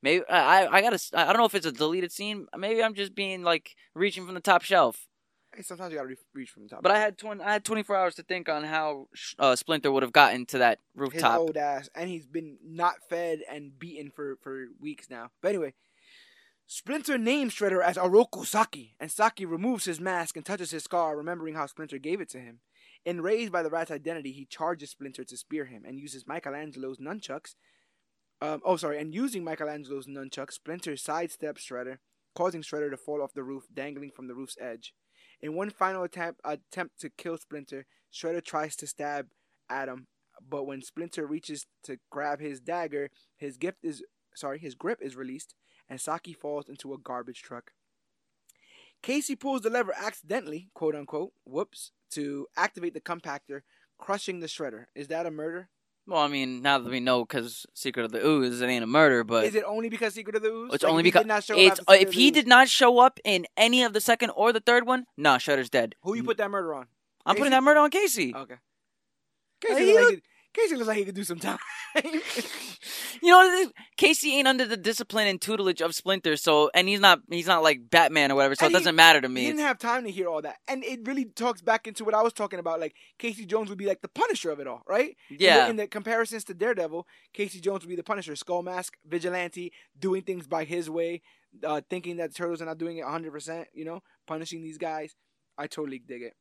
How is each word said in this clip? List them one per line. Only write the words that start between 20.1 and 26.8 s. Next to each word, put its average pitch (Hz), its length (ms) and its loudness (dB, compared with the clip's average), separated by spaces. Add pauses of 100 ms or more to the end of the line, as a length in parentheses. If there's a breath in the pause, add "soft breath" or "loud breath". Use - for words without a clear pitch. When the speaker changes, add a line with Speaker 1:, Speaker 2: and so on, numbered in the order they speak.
Speaker 2:
and 151 80 -16
touches 180 260 -8
his 160 120 -10
scar, 165 340 -2
remembering 160 380 -10
how 151 100 -6
Splinter 143 320 -14
gave 160 240 -6
it 160 80 -14
to 131 100 -16
him. 117 200 -20 (460 soft breath)
Enraged 185 460 -4
by 175 120 -2
the 156 80 -4
rat's 165 200 -4
identity, 147 400 -10
he 135 140 -18
charges 160 460 -8
Splinter 135 320 -16
to 127 120 -18
spear 151 300 -10
him 123 200 -20
and 127 140 -16
uses 139 280 -18
Michelangelo's 139 720 -12